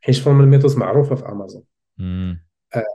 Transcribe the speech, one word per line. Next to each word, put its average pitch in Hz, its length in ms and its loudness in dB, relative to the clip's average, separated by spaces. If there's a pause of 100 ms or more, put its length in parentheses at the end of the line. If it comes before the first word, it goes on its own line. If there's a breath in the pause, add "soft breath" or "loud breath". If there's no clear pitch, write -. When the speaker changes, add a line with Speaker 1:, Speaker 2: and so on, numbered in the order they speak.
Speaker 1:
حيت 131 160 0
الفورمال 139 320 4
ميثودز 139 280 4
معروفه 127 380 0
في - 140 -12
امازون. 101 340 -14 (360)
Speaker 2:
مم. 90 460 -8 (300)
Speaker 1:
آه، 113 100 -6 (100)